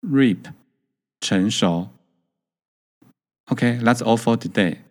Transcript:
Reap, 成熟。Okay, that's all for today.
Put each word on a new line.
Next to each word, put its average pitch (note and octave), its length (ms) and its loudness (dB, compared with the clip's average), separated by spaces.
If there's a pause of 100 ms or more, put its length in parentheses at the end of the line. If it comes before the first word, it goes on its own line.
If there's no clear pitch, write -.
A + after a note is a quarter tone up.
Reap, C3+ 520 0 (640)
成 G2+ 320 0
熟。 F2 380 -2 (1600)
Okay, A#2+ 340 0
that's A#2+ 200 2
all A2+ 160 2
for A#2 200 0
today. F2+ 420 -2 (120)